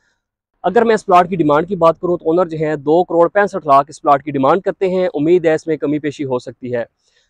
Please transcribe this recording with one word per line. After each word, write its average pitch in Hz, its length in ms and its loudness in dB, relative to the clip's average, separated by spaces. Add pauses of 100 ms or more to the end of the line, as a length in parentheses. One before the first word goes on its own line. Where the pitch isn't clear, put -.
(640)
अगर 185 200 2
मैं 226 100 2
इस 208 80 -2
प्लॉट 180 260 2
की 190 80 -6
डिमांड 151 300 0
की 196 100 -6
बात 165 220 2
करूँ 175 200 -2
तो - 60 -14
ओनर 170 240 0
जो 160 100 -10
हैं 151 240 -4
दो 156 220 2
करोड़ 170 240 2
पैंसठ 190 380 -2
लाख 143 240 4
इस 143 80 -20
प्लॉट 143 240 0
की 147 100 -10
डिमांड 143 300 0
करते 190 280 -4
हैं। 185 180 -2
उम्मीद 165 380 0
है 156 80 2
इसमें 156 240 -4
कमी 151 200 -4
पेशी 147 260 -8
हो 131 140 -4
सकती 123 320 -12
है। 120 140 -4 (460)